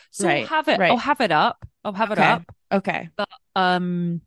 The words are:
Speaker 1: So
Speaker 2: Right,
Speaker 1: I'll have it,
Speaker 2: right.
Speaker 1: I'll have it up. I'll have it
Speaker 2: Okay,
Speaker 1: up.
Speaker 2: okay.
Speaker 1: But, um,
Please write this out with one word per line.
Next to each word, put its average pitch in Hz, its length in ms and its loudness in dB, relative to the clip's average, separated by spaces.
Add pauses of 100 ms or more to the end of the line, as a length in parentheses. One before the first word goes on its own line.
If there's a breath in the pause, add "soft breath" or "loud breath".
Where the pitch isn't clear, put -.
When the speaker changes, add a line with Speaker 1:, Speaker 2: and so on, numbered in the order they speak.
(120 soft breath)
Speaker 1:
So - 160 -2
Speaker 2:
Right, 143 140 2
Speaker 1:
I'll - 40 -8
have 311 220 -2
it, 233 100 2
Speaker 2:
right. 180 140 4
Speaker 1:
I'll 247 40 2
have 254 240 -2
it 202 120 0
up. 175 340 0 (180)
I'll 208 80 -6
have 208 200 -4
it 208 60 -2
Speaker 2:
Okay, 175 100 4
Speaker 1:
up. 170 160 0 (260)
Speaker 2:
okay. 190 460 -2
Speaker 1:
But, 208 120 -6 (280)
um, 180 720 0